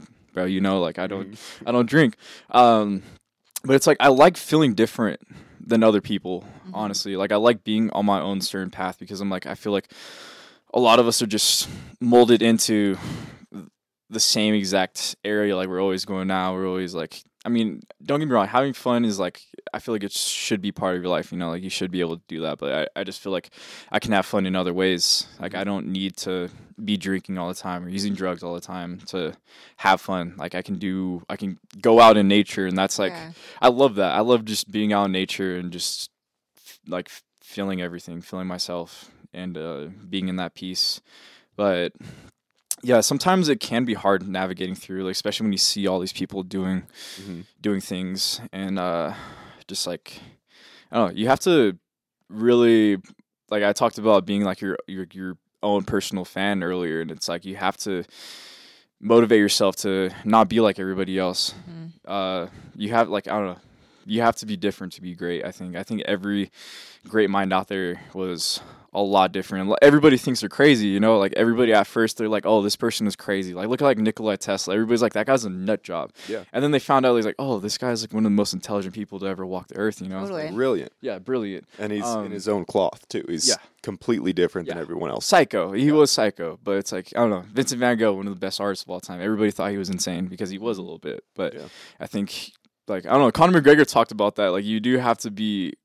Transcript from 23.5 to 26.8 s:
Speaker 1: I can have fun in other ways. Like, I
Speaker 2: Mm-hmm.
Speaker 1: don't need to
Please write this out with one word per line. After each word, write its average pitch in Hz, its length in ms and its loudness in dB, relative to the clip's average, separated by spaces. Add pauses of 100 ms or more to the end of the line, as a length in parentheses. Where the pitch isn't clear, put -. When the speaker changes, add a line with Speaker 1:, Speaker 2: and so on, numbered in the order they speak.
Speaker 1:
I - 80 0
can 117 120 -4
have 95 140 4
fun 101 200 0
in 92 100 -2
other 90 180 -2
ways. 92 540 0 (120)
Like, 92 160 -10
I 90 40 -6
Speaker 2:
Mm-hmm. 98 100 -4
Speaker 1:
don't 98 180 -4
need 95 300 -6
to 92 320 -6 (340)